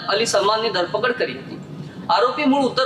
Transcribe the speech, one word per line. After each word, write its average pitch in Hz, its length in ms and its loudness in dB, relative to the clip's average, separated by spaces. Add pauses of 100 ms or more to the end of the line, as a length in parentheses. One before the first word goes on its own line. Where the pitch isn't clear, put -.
અલી 214 200 0
સલમાનની 220 440 2
ધરપકડ 175 420 0
કરી - 200 -2
હતી. - 260 -12 (520)
આરોપી 262 340 2
મૂળ 277 180 4
ઉત્તર 254 240 2